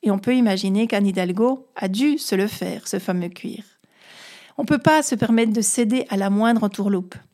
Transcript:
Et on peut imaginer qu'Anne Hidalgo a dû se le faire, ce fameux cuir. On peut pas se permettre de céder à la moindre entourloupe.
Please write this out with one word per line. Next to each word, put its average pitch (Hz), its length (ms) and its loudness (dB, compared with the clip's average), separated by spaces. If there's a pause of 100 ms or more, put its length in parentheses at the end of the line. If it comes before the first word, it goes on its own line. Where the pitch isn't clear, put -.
Et 285 80 2
on 196 80 0
peut 240 160 0
imaginer 202 540 2
qu'Anne 202 180 2
Hidalgo 190 680 0
a 202 100 -6
dû 269 320 0
se - 160 -4
le 196 140 2
faire, 185 400 -8
ce 196 100 -4
fameux 180 300 -4
cuir. 214 340 -12 (920)
On 285 80 -6
peut 294 140 2
pas 311 260 4
se - 100 -2
permettre 226 380 2
de 220 80 0
céder 233 480 0
à 202 80 -4
la 196 120 -2
moindre 214 360 2
entourloupe. 202 500 -2 (200)